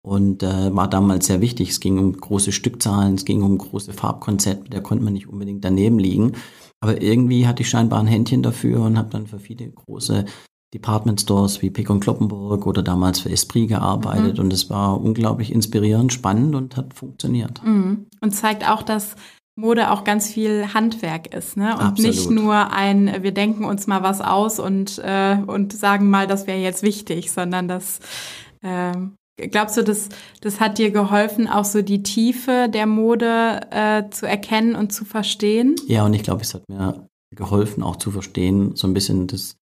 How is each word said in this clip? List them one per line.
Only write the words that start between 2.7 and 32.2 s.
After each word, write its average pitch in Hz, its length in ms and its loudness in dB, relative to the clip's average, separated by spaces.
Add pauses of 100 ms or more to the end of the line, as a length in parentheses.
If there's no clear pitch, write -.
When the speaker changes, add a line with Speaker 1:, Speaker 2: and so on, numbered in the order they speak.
Speaker 1:
es 95 100 -6
ging 104 180 2
um 98 140 4
große 101 340 -8
Farbkonzepte, 104 800 -2
da 98 100 -6
konnte 107 240 -2
man 104 80 0
nicht 98 160 -6
unbedingt 101 380 -10
daneben 98 340 4
liegen. 104 360 2 (440)
Aber 110 220 0
irgendwie 123 440 4
hatte 120 180 0
ich - 60 -2
scheinbar 113 300 2
ein 107 80 2
Händchen 117 340 2
dafür 120 420 0
und 110 140 2
hab 110 140 -2
dann 107 160 -6
für 107 120 -14
viele 113 300 -16
große - 540 -6 (500)
Department 107 460 -2
Stores 101 420 2
wie 95 80 0
Peek 104 200 -4
und 101 100 4
Kloppenburg 101 640 -2
oder 95 160 2
damals 90 380 0
für - 100 -6
Esprit 110 380 0
gearbeitet. 104 680 0
Speaker 2:
Mhm. 98 80 2
Speaker 1:
Und 95 80 2
es - 160 -2
war 98 320 0
unglaublich 113 500 0
inspirierend, 110 640 2
spannend 120 420 2
und 131 220 -6
hat 131 160 -8
funktioniert. 123 720 -6
Speaker 2:
Mhm. 202 400 2 (160)
Und 214 100 0
zeigt 214 380 -2
auch, 220 140 0
dass 214 340 -4 (420)
Mode 226 320 2
auch 202 140 -2
ganz 208 260 0
viel 208 420 -2
Handwerk 214 640 -2
ist, - 220 -8
ne? 208 160 0
Und 208 140 0
Speaker 1:
Absolut. 214 280 2
Speaker 2:
nicht 180 160 0
nur 214 400 2
ein, 196 500 2
wir 190 120 -2
denken 208 320 -2
uns 202 200 -4
mal 190 160 0
was 196 200 -2
aus 208 400 0
und, 196 420 -2
äh, 196 320 0 (100)
und 196 280 -2
sagen 202 360 2
mal, 196 160 4
das 196 220 -2
wäre 190 120 -4
jetzt 185 240 -4
wichtig, 202 500 -2
sondern 180 340 -2
das, 180 320 -8 (640)
ähm, 180 520 -6 (360)
glaubst 208 260 0
du, 214 80 2
das, 208 240 -2 (320)
das 202 180 -6
hat 214 180 0
dir 214 140 2
geholfen, 208 560 2
auch 208 160 0
so 208 180 0
die 202 220 0
Tiefe 247 680 0